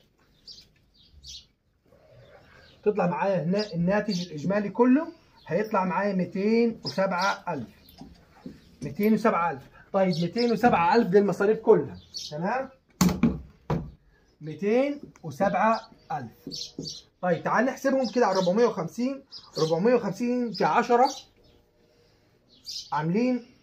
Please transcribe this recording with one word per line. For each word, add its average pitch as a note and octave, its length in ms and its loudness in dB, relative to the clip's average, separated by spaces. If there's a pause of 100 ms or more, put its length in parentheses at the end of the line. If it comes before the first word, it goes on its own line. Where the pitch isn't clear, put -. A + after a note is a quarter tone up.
(2750)
تطلع G3 240 2
معايا F3+ 360 0
هنا G3+ 300 -2
الناتج F3+ 480 0
الإجمالي F3+ 480 -4
كله B3+ 380 4 (400)
هيطلع F#3+ 380 -2
معايا G3 280 -2
ميتين A3 680 0
وسبعة F#3+ 600 -2 (100)
ألف. B2+ 140 -8 (1120)
ميتين G3+ 320 0
وسبعة F3 380 2
ألف. C3 100 -10 (320)
طيب F#3+ 280 2
ميتين A#3 300 0
وسبعة G3+ 440 2
ألف A#3 120 4
دي F3+ 100 4
المصاريف G3+ 420 2
كلها، C#3 380 2 (340)
تمام؟ G#3+ 380 -6 (1700)
ميتين A3+ 600 -2 (220)
وسبعة G3 580 0 (300)
ألف. C#3 200 -8 (880)
طيب F3 220 0
تعال F#3+ 220 2
نحسبهم C4 440 0
كده A#3+ 160 2
على F#3+ 140 2
ربعمية F#3 260 4
وخمسين. A#3 580 -2 (340)
ربعمية E3 380 2
وخمسين A#3+ 580 -2
في F#3 120 0
عشرة A3+ 440 4 (1800)
عاملين A3+ 520 0 (180)